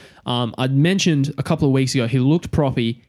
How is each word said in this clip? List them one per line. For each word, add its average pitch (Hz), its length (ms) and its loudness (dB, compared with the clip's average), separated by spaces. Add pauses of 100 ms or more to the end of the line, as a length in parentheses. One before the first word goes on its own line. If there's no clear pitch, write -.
(260)
Um, 123 320 -2
I'd 131 180 0
mentioned 156 640 2
a 135 60 -6
couple 156 240 0
of 131 60 2
weeks 135 220 0
ago, 117 120 0
he 127 120 0
looked 147 320 0
proppy. 123 580 0